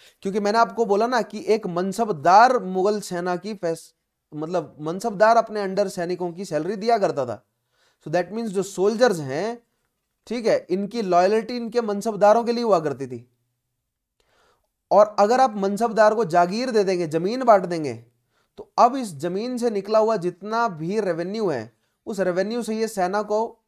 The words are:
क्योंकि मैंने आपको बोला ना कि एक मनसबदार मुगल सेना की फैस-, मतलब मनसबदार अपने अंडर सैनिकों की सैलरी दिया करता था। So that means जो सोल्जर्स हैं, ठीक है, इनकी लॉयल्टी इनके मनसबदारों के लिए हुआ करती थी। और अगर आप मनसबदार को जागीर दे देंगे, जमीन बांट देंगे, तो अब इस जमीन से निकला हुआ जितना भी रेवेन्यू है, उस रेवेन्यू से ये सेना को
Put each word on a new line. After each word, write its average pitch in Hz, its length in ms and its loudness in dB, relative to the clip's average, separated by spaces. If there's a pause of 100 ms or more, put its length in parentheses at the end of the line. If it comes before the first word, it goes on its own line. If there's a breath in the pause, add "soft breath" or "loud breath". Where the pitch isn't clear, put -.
(220 soft breath)
क्योंकि 196 180 -4
मैंने 208 200 0
आपको 226 260 0
बोला 202 220 2
ना 247 140 0
कि 214 260 -10
एक 214 200 0
मनसबदार 190 920 4
मुगल 185 420 0
सेना 180 340 -4
की 202 180 -8
फैस-, 165 440 -8 (380)
मतलब 156 440 -6
मनसबदार 196 580 2
अपने 214 240 0
अंडर 196 260 -2
सैनिकों 175 440 -6
की 180 140 -12
सैलरी 160 300 -4
दिया 226 220 2
करता 151 280 0
था। 107 200 -8 (600)
So 156 60 -4
that 175 180 -2
means 226 160 -6
जो 190 160 -2
सोल्जर्स 208 560 0
हैं, 151 440 -6 (640)
ठीक 226 180 -6
है, 170 240 2
इनकी 202 320 -4
लॉयल्टी 208 560 2
इनके 233 240 -4
मनसबदारों 208 640 2
के 220 80 0
लिए 240 120 -4
हुआ 196 160 4
करती 139 280 -4
थी। 120 240 -16 (1600)
और 202 280 4
अगर 226 220 4
आप 220 160 2
मनसबदार 214 580 2
को 226 100 0
जागीर 180 460 0
दे 214 120 4
देंगे, 175 240 0
जमीन 185 360 -2
बांट 202 220 6
देंगे, 160 280 -4 (640)
तो - 200 -20
अब 240 180 6
इस 220 200 -8
जमीन 196 420 -6
से 233 120 -2
निकला 208 300 0
हुआ 220 180 2
जितना 208 500 -4
भी 180 320 -6
रेवेन्यू 185 500 -4
है, 120 280 -6 (280)
उस 208 140 -6
रेवेन्यू 196 440 -2
से 220 120 -6
ये 220 120 -2
सेना 202 340 -2
को 214 460 -4